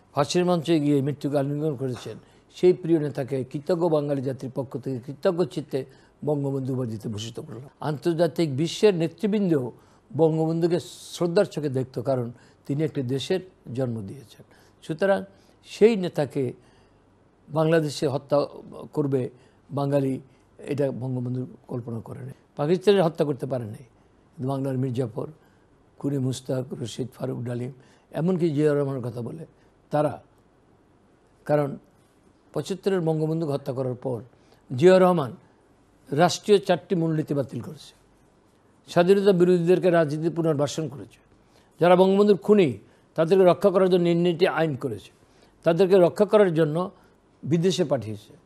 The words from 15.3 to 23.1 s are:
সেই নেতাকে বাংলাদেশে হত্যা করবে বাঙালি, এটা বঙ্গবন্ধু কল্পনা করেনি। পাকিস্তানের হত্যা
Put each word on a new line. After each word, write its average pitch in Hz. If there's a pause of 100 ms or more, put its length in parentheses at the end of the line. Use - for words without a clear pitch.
সেই 226
নেতাকে 143 (960)
বাংলাদেশে 156
হত্যা 143 (480)
করবে 135 (420)
বাঙালি, 139 (380)
এটা 139
বঙ্গবন্ধু 127 (200)
কল্পনা 117
করেনি। 123 (240)
পাকিস্তানের 185
হত্যা 160